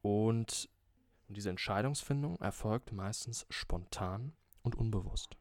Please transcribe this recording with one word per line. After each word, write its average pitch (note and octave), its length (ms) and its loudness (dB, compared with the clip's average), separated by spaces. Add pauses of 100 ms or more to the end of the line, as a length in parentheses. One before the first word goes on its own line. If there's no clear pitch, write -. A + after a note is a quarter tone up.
Und, A2 680 2 (580)
und G2+ 80 -12
diese G2+ 140 -2
Entscheidungsfindung C#3 840 0
erfolgt - 540 -2
meistens G#2 600 -6
spontan F#2+ 800 -2 (300)
und A#2 140 2
unbewusst. - 640 0